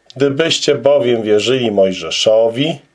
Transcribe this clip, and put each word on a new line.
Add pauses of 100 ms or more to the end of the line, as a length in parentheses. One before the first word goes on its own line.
(160)
Gdybyście
bowiem
wierzyli
Mojżeszowi, (160)